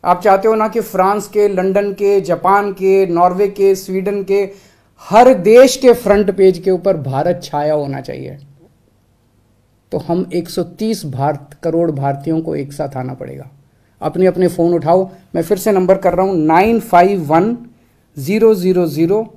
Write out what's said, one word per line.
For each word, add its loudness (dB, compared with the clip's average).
आप 0
चाहते 2
हो 2
ना 0
कि -4
फ्रांस -2
के, 0
लंदन -2
के, 0
जापान 0
के, 0
नॉर्वे 0
के, 2
स्वीडन -6
के, 0
हर 6
देश 6
के 4
फ्रंट 0
पेज 2
के -2
ऊपर 0
भारत -4
छाया -4
होना -4
चाहिए। -14
तो -4
हम -4
एक -6
सौ -6
तीस -6
भारत, -6
करोड़ -2
भारतीयों -4
को -6
एक -10
साथ -10
आना -8
पड़ेगा। -16
अपने 0
अपने 2
फ़ोन 0
उठाओ, 0
मैं -4
फिर -2
से -2
नंबर 2
कर 0
रहा 0
हूँ, -2
नाइन 2
फ़ाइव 2
वन 0
ज़ीरो 2
ज़ीरो 0
ज़ीरो -2